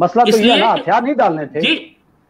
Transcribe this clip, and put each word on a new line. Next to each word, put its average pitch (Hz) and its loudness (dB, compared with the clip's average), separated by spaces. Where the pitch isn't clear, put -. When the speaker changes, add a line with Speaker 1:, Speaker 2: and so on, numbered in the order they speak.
Speaker 1:
मसला 196 2
तो 214 2
ये 226 4
Speaker 2:
इसलिए 226 2
Speaker 1:
है - 2
ना, 214 0
Speaker 2:
कि - -4
Speaker 1:
हथियार 226 0
नहीं 277 -4
डालने 170 -2
थे। 151 -8
Speaker 2:
जी, 269 -6